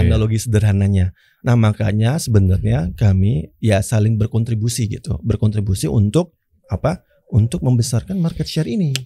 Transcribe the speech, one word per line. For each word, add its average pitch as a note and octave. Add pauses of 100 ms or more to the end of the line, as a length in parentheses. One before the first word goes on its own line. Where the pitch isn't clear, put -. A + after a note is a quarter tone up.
analogi A2
sederhananya. G2+ (240)
Nah, A#2+
makanya A2
sebenarnya G#2+
kami G2+
ya G#2
saling A2
berkontribusi A2+
gitu. -
Berkontribusi G#2+
untuk G3+ (320)
apa? D3 (260)
Untuk A2+
membesarkan B2+
market E3
share -
ini. F#3+ (140)